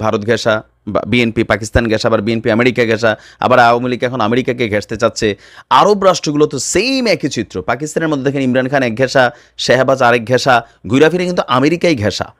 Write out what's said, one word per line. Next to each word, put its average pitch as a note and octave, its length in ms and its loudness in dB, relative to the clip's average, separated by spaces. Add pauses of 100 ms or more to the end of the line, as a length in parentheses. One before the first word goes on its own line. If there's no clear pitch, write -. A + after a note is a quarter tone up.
ভারত G#2+ 260 -2
ঘেঁষা, A2 240 0 (380)
বা - 80 0 (100)
বিএনপি A#2 320 0 (100)
পাকিস্তান A2 380 -2
ঘেঁষা, A2 200 -2
আবার A2 160 2
বিএনপি A2+ 300 -2
আমেরিকা B2 340 2
ঘেঁষা, A2 220 0 (320)
আবার B2+ 140 4 (100)
আওয়ামী A#2+ 240 2
লীগ A#2 160 -6
এখন A#2+ 200 -6
আমেরিকাকে B2 360 -2 (100)
ঘেঁষতে G#2 280 -4
চাচ্ছে। A2 260 0 (420)
আরব F3+ 280 4 (100)
রাষ্ট্রগুলো D3+ 440 0
তো C#3 60 -8 (140)
সেম B3+ 320 0 (100)
একই C#3+ 220 -4
চিত্র। G#2+ 200 -6 (140)
পাকিস্তানের D3+ 400 -4
মধ্যে C#3 160 -4
দেখেন C#3 220 -2
ইমরান B2+ 240 0
খান C3+ 160 0
এক A2 120 -4
ঘেঁষা, C3 240 2 (400)
শাহবাজ C3 380 2
আরেক A#2+ 280 4
ঘেঁষা, B2+ 240 2 (360)
ঘুরা C#3 200 4
ফিরে F3+ 200 -2
কিন্তু F#3 120 -2 (140)
আমেরিকাই D#3+ 480 0
ঘেঁষা। - 220 -4 (140)